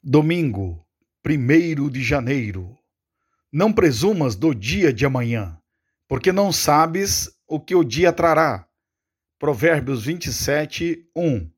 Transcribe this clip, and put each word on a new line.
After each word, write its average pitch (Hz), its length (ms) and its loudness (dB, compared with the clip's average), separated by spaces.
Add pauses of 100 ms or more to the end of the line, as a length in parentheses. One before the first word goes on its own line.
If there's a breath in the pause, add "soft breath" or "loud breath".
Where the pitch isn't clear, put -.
(100)
Domingo, 131 720 0 (400)
primeiro 147 680 2
de 131 120 -6
janeiro. 117 720 -4 (800)
Não 185 180 2
presumas 160 640 2
do 147 200 0
dia 147 360 0
de 117 140 -2
amanhã, 117 540 -4 (500)
porque 135 240 0
não 196 180 2
sabes 160 800 0 (160)
o 156 140 -4
que 180 140 -6
o 170 100 6
dia 147 260 2
trará. 160 560 0 (720)
Provérbios 139 680 0
vinte 160 220 -6
e 127 40 -6
sete, 151 720 -4 (100)
um. 139 320 -2 (100)